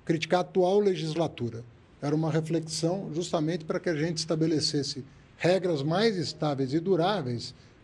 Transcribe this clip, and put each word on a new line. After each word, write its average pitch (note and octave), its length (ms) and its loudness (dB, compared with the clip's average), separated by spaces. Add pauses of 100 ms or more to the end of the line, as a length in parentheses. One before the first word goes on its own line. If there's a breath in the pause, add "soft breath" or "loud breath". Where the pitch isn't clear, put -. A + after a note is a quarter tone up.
criticar F3 360 2
a - 20 2
atual F#3 380 4
legislatura. D#3 840 0 (380)
Era D3 120 -2
uma D#3+ 160 2
reflexão D#3+ 840 -2
justamente E3 500 -2
pra F3+ 160 -4
que - 80 -8
a E3 80 2
gente D#3+ 220 0
estabelecesse D#3 880 0 (320 loud breath)
regras E3+ 440 2
mais F#3 360 2
estáveis C#3 560 -2
e E3 80 2
duráveis, E3 760 0 (280 loud breath)